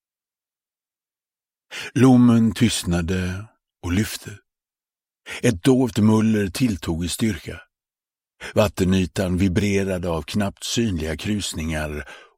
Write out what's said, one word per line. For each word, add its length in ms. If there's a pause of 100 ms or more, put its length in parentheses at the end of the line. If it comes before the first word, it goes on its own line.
(1900)
Lommen 600
tystnade 920 (380)
och 80
lyfte. 460 (1040)
Ett 220
dovt 340
muller 500
tilltog 580
i 40
styrka. 520 (920)
Vattenytan 840
vibrerade 720
av 120
knappt 420
synliga 540
krusningar 920 (280)